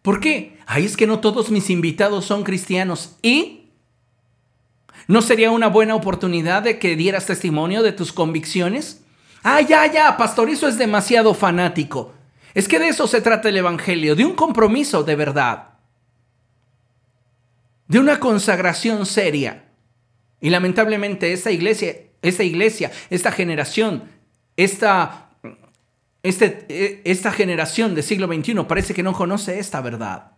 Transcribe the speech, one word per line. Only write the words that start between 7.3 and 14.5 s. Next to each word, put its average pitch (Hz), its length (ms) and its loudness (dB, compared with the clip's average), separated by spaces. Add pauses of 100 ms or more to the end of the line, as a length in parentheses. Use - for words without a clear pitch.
de 214 80 2
tus - 220 -8
convicciones? 175 880 -4 (400)
"Ah, 277 180 4
ya, 311 300 6
ya, 302 260 4
pastor, 226 320 2
eso 311 180 0
es 226 100 0
demasiado 214 560 4
fanático". 175 800 -2 (400)
Es 196 140 0
que 320 120 2
de 330 80 2
eso 285 200 0
se 220 140 2
trata 220 280 2
el 202 80 0
evangelio, 170 580 0
de 208 100 6
un 370 80 0
compromiso 233 680 2